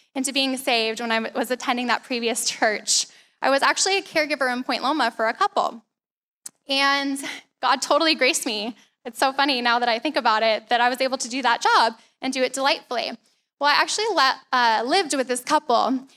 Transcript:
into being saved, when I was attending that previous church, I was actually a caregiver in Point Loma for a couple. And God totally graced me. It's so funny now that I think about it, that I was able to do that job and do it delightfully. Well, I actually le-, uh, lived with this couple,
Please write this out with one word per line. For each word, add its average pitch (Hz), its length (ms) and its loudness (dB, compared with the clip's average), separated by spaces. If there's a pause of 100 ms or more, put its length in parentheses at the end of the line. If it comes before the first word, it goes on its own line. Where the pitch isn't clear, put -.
(140)
into 269 180 -2
being 269 240 0
saved, 226 440 -2
when 233 120 -4
I 226 180 -2
was 226 220 -4
attending 247 340 -4
that 233 160 0
previous 233 480 -2
church, - 560 0 (340)
I - 100 2
was 277 120 2
actually 381 360 2
a 370 40 -4
caregiver 285 500 -2
in 247 120 -4
Point 247 180 -4
Loma 233 300 0
for 226 160 -2
a 233 60 -2
couple. - 500 -2 (840)
And 277 540 0 (400)
God 254 180 2
totally 294 360 2
graced 254 280 0
me. 214 300 -6 (300)
It's 247 140 -14
so 269 140 2
funny 269 280 0
now 240 180 2
that 240 100 0
I 226 120 0
think 302 160 -2
about 226 260 2
it, 220 280 0
that 240 100 2
I 240 80 4
was 254 120 -2
able 262 180 -2
to 254 100 -6
do 254 140 -6
that 240 180 2
job 311 340 4 (260)
and 262 120 -4
do 262 100 0
it 247 100 0
delightfully. 269 600 -2 (480)
Well, 285 100 2
I 294 40 4
actually 339 380 0
le-, 269 280 2 (120)
uh, 233 320 2
lived 302 300 0
with 254 140 -2
this 247 120 -4
couple, 254 600 0 (160)